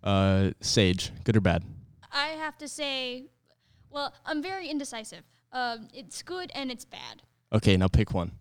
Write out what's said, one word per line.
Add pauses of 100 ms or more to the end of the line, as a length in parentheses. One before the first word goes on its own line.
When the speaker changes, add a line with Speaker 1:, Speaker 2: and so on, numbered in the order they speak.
Speaker 1:
Uh, (100)
Sage, (120)
good
or
bad? (480)
Speaker 2:
I
have
to
say, (640)
well, (120)
I'm
very
indecisive. (300)
Um,
it's
good
and
it's
bad. (300)
Speaker 1:
Okay,
now
pick
one.